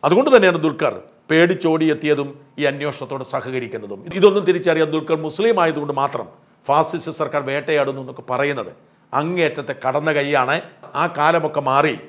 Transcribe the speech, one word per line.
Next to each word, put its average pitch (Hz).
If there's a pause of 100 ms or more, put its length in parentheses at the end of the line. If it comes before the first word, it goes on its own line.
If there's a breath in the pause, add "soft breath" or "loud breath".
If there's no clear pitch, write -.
അതുകൊണ്ട് 247
തന്നെയാണ് 180
ദുൽഖർ 143 (300)
പേടിച്ചോടിയെത്തിയതും 160 (200)
ഈ 147
അന്വേഷണത്തോട് 139
സഹകരിക്കുന്നതും. 113 (100)
ഇതൊന്നും 196
തിരിച്ചറിയാൻ 165
ദുൽഖർ 156
മുസ്ലിം 185
ആയതുകൊണ്ട് 147
മാത്രം 135 (400 soft breath)
ഫാസിസ്റ്റ് 151
സർക്കാർ 143
വേട്ടയാടുന്നു 139
എന്നൊക്കെ 127
പറയുന്നത് 127 (420 soft breath)
അങ്ങേയറ്റത്തെ 147 (140)
കടന്ന 151
കൈയാണ്. 143 (340)
ആ 151
കാലമൊക്കെ 156
മാറി 135 (100)